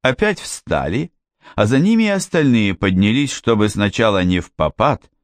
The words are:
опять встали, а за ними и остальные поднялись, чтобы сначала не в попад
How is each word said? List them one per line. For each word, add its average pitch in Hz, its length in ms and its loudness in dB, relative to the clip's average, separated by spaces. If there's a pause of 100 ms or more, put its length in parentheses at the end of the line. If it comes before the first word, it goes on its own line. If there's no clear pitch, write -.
опять 180 380 -2
встали, 85 720 -6 (440)
а 107 120 2
за 127 120 2
ними 220 260 2
и - 20 0
остальные 143 640 0
поднялись, 101 580 0
чтобы 107 380 0
сначала 101 540 0
не 90 160 2
в - 120 -10
попад 107 600 -2 (120)